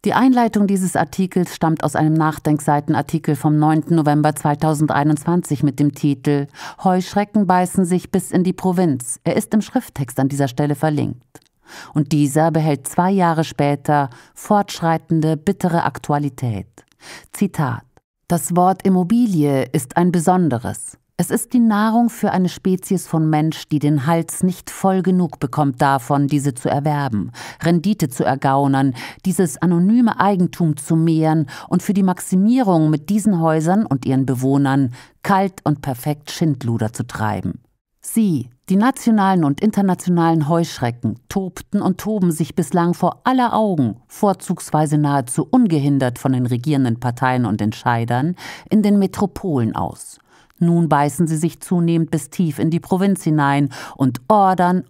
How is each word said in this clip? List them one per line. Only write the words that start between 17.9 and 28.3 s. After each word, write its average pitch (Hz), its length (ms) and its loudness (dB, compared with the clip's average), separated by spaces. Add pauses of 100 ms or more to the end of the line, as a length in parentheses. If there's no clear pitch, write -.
"Das 170 300 -2
Wort 185 300 2
Immobilie 180 760 2
ist - 340 -2
ein 175 140 2
besonderes. 156 840 0 (220)
Es 175 120 -2
ist - 220 -4
die 247 80 2
Nahrung 220 480 2
für 214 220 -2
eine 185 180 0
Spezies 185 580 -2
von 160 220 0
Mensch, 156 400 -2
die 151 100 0
den 147 280 0
Hals 165 360 -2
nicht 180 280 -4
voll 190 320 0
genug 180 360 0
bekommt 139 440 -2
davon, 139 460 2
diese 139 260 0
zu - 160 -4
erwerben, 139 640 -2 (300)
Rendite 170 460 0
zu - 160 -4
ergaunern, 135 680 2 (320)